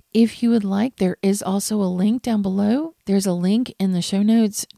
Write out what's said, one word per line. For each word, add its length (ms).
If 320
you 60
would 120
like, 340
there 260
is 200
also 400
a 80
link 320
down 180
below. 540
There's 200
a 60
link 480
in 120
the 80
show 220
notes 420